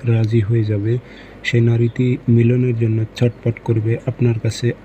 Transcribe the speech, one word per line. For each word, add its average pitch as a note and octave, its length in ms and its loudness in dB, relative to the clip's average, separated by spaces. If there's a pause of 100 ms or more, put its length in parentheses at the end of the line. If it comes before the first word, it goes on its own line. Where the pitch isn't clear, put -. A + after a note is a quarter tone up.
রাজি A2+ 360 2
হয়ে A2 240 0
যাবে, G#2+ 340 -2 (460)
সেই A#2 160 0
নারীটি A#2 560 0 (120)
মিলনের A#2+ 500 2
জন্য A2 260 0 (120)
ছটপট A#2 480 -2
করবে, A2+ 320 -2 (100)
আপনার A#2 320 0
কাছে A#2 340 -4 (120)